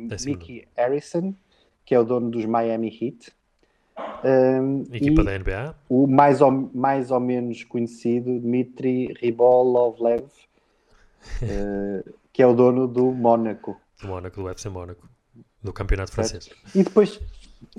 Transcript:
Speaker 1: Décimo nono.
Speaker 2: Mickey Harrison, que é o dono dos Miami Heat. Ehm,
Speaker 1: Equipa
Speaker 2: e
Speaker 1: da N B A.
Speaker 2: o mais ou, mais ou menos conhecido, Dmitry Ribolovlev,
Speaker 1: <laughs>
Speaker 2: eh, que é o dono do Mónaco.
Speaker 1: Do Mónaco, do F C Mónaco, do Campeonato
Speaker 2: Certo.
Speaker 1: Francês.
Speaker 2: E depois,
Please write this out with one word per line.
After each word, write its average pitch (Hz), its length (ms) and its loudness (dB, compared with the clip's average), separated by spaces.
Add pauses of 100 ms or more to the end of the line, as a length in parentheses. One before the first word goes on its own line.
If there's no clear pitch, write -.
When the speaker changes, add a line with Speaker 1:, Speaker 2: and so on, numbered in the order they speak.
Speaker 1:
Décimo 127 240 -8
nono. 87 120 -14
Speaker 2:
Mickey 120 300 -20
Harrison, 151 580 -2 (520)
que 131 100 0
é 123 40 6
o 117 40 6
dono 120 260 -2
dos 113 140 -4
Miami 113 460 -2
Heat. - 420 -10 (920)
Ehm, 131 680 2
Speaker 1:
Equipa 143 300 2
Speaker 2:
e - 40 4
Speaker 1:
da 95 100 -4
N 95 80 -8
B 92 100 -4
A. 135 220 -8 (120)
Speaker 2:
o 131 200 2
mais 139 340 6
ou, 139 100 8 (220)
mais 131 380 -2
ou 127 80 2
menos 123 440 -4
conhecido, 120 760 -4
Dmitry 127 840 -4
Ribolovlev, 120 1000 2 (680)
Speaker 1:
<laughs> - 540 -12
Speaker 2:
eh, 101 600 -6 (280)
que - 100 0
é 127 60 8
o 123 80 6
dono 127 320 4
do 123 240 0
Mónaco. 117 680 -2 (220)
Speaker 1:
Do 101 60 -12
Mónaco, 92 340 -10
do 92 80 -8
F 87 120 -14
C - 60 -10
Mónaco, 90 400 -14 (540)
do 101 100 -10
Campeonato 98 400 -4
Speaker 2:
Certo. 113 180 -2
Speaker 1:
Francês. 101 200 -14 (240)
Speaker 2:
E 190 100 4
depois, - 380 2 (580)